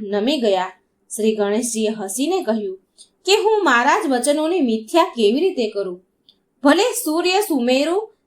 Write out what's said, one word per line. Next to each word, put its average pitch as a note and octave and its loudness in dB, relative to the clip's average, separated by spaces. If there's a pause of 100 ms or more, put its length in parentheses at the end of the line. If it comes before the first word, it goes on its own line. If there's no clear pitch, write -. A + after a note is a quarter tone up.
નમી G#3+ -2
ગયા. F#3+ 0 (440)
શ્રી A3 -2
ગણેશજીએ G#3+ -2
હસીને B3+ -4
કહ્યું G#3 -6 (460)
કે, F#4+ 2
"હું G#4 2
મારા C#4+ 2
જ D4 0
વચનોની D4 0
મિથ્યા A#3 2
કેવી A#3 2
રીતે D#4 0
કરું? F#3 -8 (580)
ભલે D#4 6
સૂર્ય F4+ 0
સુમેરુ D4+ 0 (180)